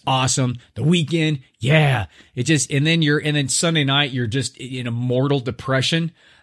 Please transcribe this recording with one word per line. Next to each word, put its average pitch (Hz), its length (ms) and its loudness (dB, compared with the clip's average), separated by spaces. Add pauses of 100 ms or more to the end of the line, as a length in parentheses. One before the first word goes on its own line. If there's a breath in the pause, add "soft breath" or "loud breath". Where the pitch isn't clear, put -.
awesome. 131 520 0 (180 soft breath)
The 110 80 -4
weekend. 156 560 2 (180 soft breath)
Yeah." 135 480 2 (300 soft breath)
It 123 80 -4
just, 156 280 0
and 143 140 0
then 165 160 2
you're, 147 160 2
and 151 180 -2
then 139 140 -2
Sunday 165 340 0
night, 135 280 0
you're 123 160 -2
just 135 300 -4
in 127 280 -10
a 120 60 -6
mortal 127 480 0
depression. 131 720 -2 (320 soft breath)